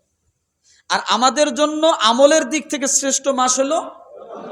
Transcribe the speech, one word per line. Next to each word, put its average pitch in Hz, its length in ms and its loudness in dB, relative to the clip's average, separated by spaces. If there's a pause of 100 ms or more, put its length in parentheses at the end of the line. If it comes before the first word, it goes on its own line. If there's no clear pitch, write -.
(880)
আর 185 180 0
আমাদের 254 460 2
জন্য 302 340 0
আমলের 277 640 4
দিক 311 200 -6
থেকে 269 180 -4
শ্রেষ্ঠ 269 400 -2
মাস 254 320 0
হলো 285 320 -2 (600)